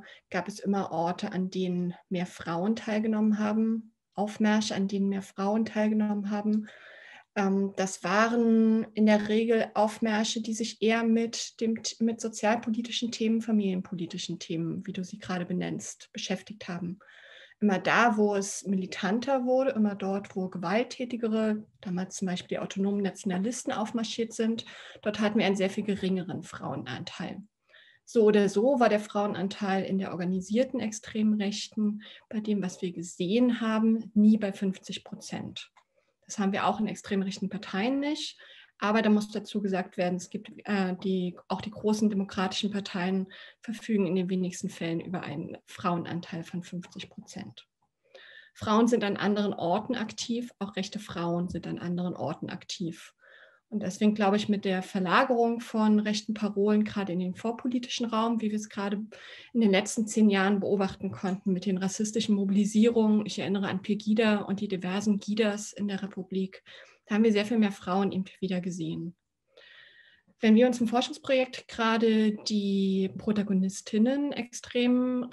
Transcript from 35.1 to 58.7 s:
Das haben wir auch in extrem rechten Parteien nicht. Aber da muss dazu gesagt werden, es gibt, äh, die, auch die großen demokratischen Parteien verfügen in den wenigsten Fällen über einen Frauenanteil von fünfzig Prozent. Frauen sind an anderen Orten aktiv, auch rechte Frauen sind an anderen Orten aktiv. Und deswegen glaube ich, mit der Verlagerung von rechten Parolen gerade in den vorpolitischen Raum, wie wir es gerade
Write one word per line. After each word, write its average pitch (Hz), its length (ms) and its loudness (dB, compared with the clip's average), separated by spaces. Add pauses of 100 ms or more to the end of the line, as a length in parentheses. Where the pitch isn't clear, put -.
Das - 140 -12
haben 196 120 2
wir 196 160 2
auch 214 140 0
in 208 60 -2
extrem 196 340 -4
rechten 196 260 -4
Parteien 214 540 -2
nicht. 302 360 -6 (420)
Aber 214 220 2
da 220 80 4
muss 208 220 4
dazu 208 300 -6
gesagt 190 340 -2
werden, 180 200 0
es 180 140 -8
gibt, 208 220 -12 (140)
äh, 190 360 0
die, 185 360 -2 (100)
auch 190 140 -4
die 208 100 -8
großen 214 380 2
demokratischen 196 600 -2
Parteien 190 560 -2 (340)
verfügen 214 460 0
in 170 80 0
den 185 140 0
wenigsten 185 380 -2
Fällen 165 320 -4
über 175 220 -6
einen - 440 -8
Frauenanteil 170 800 -4
von 175 200 -8
fünfzig - 460 -12
Prozent. - 600 -16 (840)
Frauen 220 360 4
sind 226 160 2
an 202 100 0
anderen 202 380 0
Orten 190 420 0
aktiv, 233 640 -6
auch 202 160 -8
rechte 190 240 -6
Frauen 170 480 -4
sind 170 200 -8
an 165 120 -6
anderen 175 360 -4
Orten - 340 -6
aktiv. - 640 -10 (560)
Und 208 120 -4
deswegen 208 320 2
glaube 208 220 4
ich, 214 140 0
mit 202 160 0
der 185 180 0
Verlagerung 233 760 2
von 214 400 4
rechten 214 360 -2
Parolen 208 480 2
gerade 196 300 -2
in 175 60 0
den 180 160 -2
vorpolitischen 247 680 -4
Raum, 226 360 0
wie 214 100 0
wir 214 60 -2
es 214 120 -6
gerade 202 280 -4 (560)